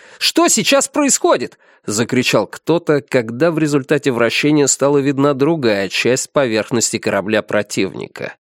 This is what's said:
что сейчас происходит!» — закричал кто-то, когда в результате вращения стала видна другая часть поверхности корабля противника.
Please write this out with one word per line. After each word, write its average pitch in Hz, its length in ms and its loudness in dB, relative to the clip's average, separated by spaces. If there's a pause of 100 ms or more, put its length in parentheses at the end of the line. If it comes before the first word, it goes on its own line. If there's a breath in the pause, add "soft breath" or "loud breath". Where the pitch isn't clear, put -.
(180 loud breath)
что - 300 2
сейчас 269 400 2
происходит!» — 285 720 0 (280 soft breath)
закричал 120 600 0
кто-то, 160 560 -2
когда 123 480 0
в 160 80 -2
результате 147 540 0
вращения 143 540 2
стала 143 320 2
видна 139 360 2
другая 123 540 0
часть - 440 -2
поверхности 113 680 0
корабля 101 440 -2
противника. - 1000 -6